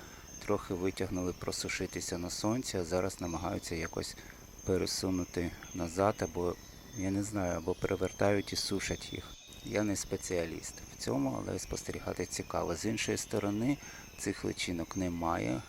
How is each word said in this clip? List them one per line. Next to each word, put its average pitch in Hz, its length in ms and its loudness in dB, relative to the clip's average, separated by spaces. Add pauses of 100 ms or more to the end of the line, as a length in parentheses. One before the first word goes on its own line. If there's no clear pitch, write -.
(460)
трохи 101 280 2
витягнули 92 600 2
просушитися - 840 -2
на 87 120 -2
сонці, 110 480 0
а 90 60 2
зараз 92 380 2
намагаються 90 540 -2
якось - 420 -2 (480)
пересунути 90 840 2 (220)
назад, 92 460 4
або, 87 360 2 (420)
я 95 140 0
не 98 120 4
знаю, 95 340 0
або 87 180 0
перевертають 95 800 2
і - 20 0
сушать - 580 0
їх. - 100 -4 (400)
Я 107 200 2
не 101 120 2
спеціаліст 85 800 -2 (200)
в - 100 -8
цьому, 127 380 2
але 95 180 -2
спостерігати - 680 -2
цікаво. 85 500 0
З - 100 -4
іншої 107 320 2
сторони, 107 600 2 (400)
цих - 280 -2
личинок 90 520 0
немає, 90 720 2